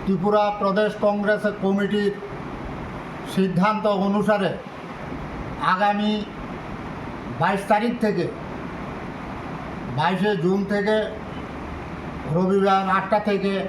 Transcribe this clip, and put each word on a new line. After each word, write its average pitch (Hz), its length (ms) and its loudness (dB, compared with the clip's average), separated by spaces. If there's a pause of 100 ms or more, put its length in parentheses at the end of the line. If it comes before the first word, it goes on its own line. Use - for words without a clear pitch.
ত্রিপুরা 202 400 4 (180)
প্রদেশ 202 300 2 (140)
কংগ্রেস 208 380 2 (200)
কমিটির 202 500 2 (1200)
সিদ্ধান্ত 190 500 2 (220)
অনুসারে 196 440 2 (1200)
আগামী 208 380 2 (1300)
বাইশ 196 220 2 (100)
তারিখ 214 220 4 (100)
থেকে, 185 220 2 (1700)
বাইশে 185 340 4 (120)
জুন 190 160 4 (120)
থেকে 208 240 2 (1400)
রবিবার 190 480 6 (140)
আটটা 208 220 4 (100)
থেকে 196 240 2 (160)